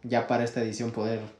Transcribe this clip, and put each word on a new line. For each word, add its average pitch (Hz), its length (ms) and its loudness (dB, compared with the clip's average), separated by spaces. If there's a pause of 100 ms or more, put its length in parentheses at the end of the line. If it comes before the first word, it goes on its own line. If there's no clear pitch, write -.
ya 117 240 2
para 117 160 4
esta 117 180 -2
edición 113 300 -2
poder, 110 300 -2 (180)